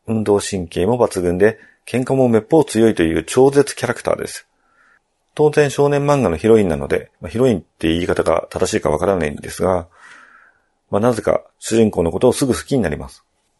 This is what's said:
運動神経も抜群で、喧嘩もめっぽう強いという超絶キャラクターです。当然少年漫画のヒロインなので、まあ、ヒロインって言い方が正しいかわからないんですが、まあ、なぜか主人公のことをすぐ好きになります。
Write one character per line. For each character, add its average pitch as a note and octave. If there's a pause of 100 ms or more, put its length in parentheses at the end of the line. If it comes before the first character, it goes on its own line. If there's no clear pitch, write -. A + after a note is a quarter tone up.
運 A2
動 G2+
神 F#2
経 F2
も A#2+
抜 G#2+
群 F2
で、 G#2+ (260)
喧 B2
嘩 C3+
も C3
め A2+
っ -
ぽ D#3+
う D3
強 A2
い G2+
と F2
い D#2+
う E2
超 C3
絶 C#3
キ -
ャ -
ラ A#2+
ク -
タ -
ー -
で -
す。 - (880)
当 D3+
然 D3
少 C#3+
年 C#3+
漫 C#3+
画 G#2
の D#2+
ヒ A2
ロ A2
イ G#2
ン F#2
な D2+
の C#2+
で、 - (100)
ま -
あ、 -
ヒ A2
ロ C3
イ A#2+
ン F2
っ -
て -
言 E2
い F2+
方 F2
が -
正 -
し -
い -
か D2+
わ D2+
か E2+
ら G2
な E2
い D2
ん C#2+
で -
す -
が、 F2+ (1040)
ま G2+
あ、 G2+
な A#2+
ぜ G#2+
か - (160)
主 -
人 A2+
公 F2+
の E2
こ F2+
と B2
を A2
す -
ぐ B2
好 E2+
き C#3
に B2+
な F2+
り D2
ま C#2
す。 - (360)